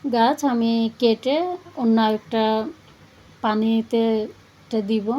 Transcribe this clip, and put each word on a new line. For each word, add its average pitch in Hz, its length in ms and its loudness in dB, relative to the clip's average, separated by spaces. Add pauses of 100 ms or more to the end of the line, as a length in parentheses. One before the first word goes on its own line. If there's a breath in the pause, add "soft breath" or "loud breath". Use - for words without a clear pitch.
(140)
গাছ 240 320 2
আমি 233 280 2 (240)
কেটে 240 400 2 (400)
অন্য 226 200 2 (160)
একটা 220 300 -2 (960)
পানিতে 226 600 0 (560)
এটা - 280 -6
দিব। 214 200 -2 (120)